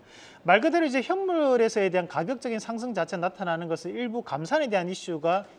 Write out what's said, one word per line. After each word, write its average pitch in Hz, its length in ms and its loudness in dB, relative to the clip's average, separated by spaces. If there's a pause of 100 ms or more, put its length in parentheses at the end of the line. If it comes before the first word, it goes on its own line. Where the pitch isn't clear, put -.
(440)
말 185 160 6
그대로 320 260 2
이제 262 160 0
현물에서에 269 880 2
대한 175 180 0
가격적인 220 520 -4
상승 233 360 -6
자체 175 220 -2
나타나는 175 500 -4
것은 165 240 -4
일부 226 320 -4
감산에 247 440 -2
대한 185 220 0
이슈가 175 560 -2 (140)